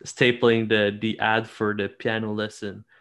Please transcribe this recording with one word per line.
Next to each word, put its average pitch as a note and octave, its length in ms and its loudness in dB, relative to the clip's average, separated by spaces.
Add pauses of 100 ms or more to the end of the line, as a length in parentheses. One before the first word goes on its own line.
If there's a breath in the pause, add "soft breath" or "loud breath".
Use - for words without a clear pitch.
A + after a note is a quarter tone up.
stapling A#2+ 640 2
the, G#2 320 2
the A2 200 -4
ad A2 280 0
for G#2+ 260 -4
the G2+ 140 -4
piano A2 460 -4
lesson. G#2+ 500 -8 (180 soft breath)